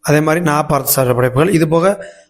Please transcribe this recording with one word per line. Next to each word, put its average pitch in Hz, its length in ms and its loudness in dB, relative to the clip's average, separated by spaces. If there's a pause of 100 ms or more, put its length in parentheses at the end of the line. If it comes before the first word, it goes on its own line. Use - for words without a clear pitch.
அதே 151 200 0
மாதிரி 156 240 0
நா 151 220 0
பார்த்தசாரதி 135 480 0
படைப்புகள், 127 380 0
இது 160 160 2
போக 170 380 0 (240)